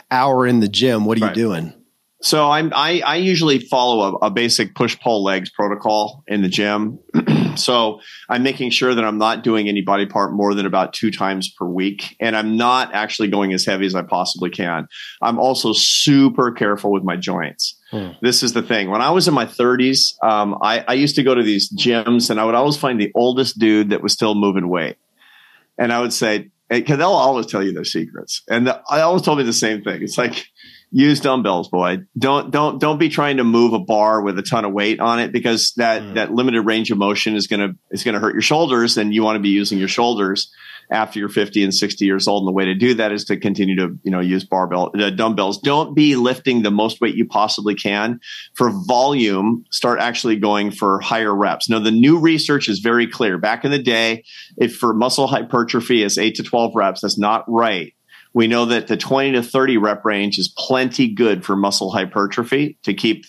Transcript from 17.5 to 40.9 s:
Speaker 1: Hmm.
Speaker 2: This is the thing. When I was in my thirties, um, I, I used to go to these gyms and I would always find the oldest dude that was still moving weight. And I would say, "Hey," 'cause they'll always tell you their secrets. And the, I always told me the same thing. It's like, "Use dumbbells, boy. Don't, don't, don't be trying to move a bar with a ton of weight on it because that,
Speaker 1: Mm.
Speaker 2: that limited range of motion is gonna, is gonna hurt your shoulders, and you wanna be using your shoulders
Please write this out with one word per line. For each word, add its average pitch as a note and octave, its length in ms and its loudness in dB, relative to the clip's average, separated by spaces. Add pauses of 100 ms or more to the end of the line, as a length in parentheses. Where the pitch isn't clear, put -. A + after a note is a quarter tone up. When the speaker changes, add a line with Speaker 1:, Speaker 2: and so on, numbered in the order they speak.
Speaker 1:
Hmm. G2 200 -8 (120)
Speaker 2:
This A#2+ 220 2
is A#2+ 80 -2
the A#2 100 -2
thing. G#2 280 -2
When G#2+ 100 0
I C#3 100 2
was F3 160 2
in D#3+ 80 2
my A#2+ 100 2
thirties, B2+ 800 0
um, G#2 400 2
I, A2 240 0
I A#2+ 80 0
used C#3+ 220 0
to C#3 80 2
go B2+ 100 4
to A#2+ 80 2
these G#2 340 0
gyms A#2 540 0
and G#2+ 80 0
I A2 60 0
would A2+ 100 2
always D3 220 2
find B2+ 240 -2
the G2+ 160 -2
oldest B2 420 0
dude G#2+ 320 4
that - 140 -2
was G2+ 80 0
still G#2+ 240 0
moving F#2+ 320 0
weight. E2+ 280 -4 (800)
And A#2+ 140 0
I A#2+ 80 0
would A#2 120 -2
say, G#2+ 380 -2 (200)
"Hey," A#2 120 0
'cause C#3+ 160 0
they'll E3+ 120 2
always C3 360 2
tell G2 160 -4
you F#2+ 100 -2
their E2 120 -8
secrets. - 640 -8
And A#2+ 200 2
the, C3 200 -2
I D3 120 2
always E3+ 220 2
told D3+ 160 2
me C3+ 60 2
the A#2 80 -2
same G#2+ 300 -2
thing. F2 200 -6
It's G2 160 -8
like, A#2+ 260 -2 (460)
"Use C#3+ 300 4
dumbbells, G#2 480 0
boy. F2+ 300 0 (200)
Don't, C#3 320 0
don't, D3 300 0
don't D3+ 180 0
be D#3+ 120 2
trying C#3+ 260 0
to B2+ 80 2
move A#2 300 4
a G#2+ 40 0
bar G#2+ 440 2
with G2+ 160 -2
a G2 40 -6
ton A2+ 220 -2
of G2 80 -4
weight G#2 280 -2
on A#2 200 0
it G#2 120 -4
because A#2 440 0
that, A2+ 260 0
Speaker 1:
Mm. G2+ 120 -12
Speaker 2:
that G#2+ 180 -2
limited A#2 300 0
range A2 280 0
of G#2 80 0
motion G#2 380 0
is G2+ 100 -2
gonna, G2+ 280 -2 (160)
is F#2+ 140 -8
gonna G#2+ 160 0
hurt A2 140 0
your A2 80 -2
shoulders, B2+ 540 2
and G#2 180 0
you A2 80 2
wanna G#2+ 180 0
be G2+ 100 2
using G2+ 280 0
your F#2+ 100 -2
shoulders G#2 640 -2 (400)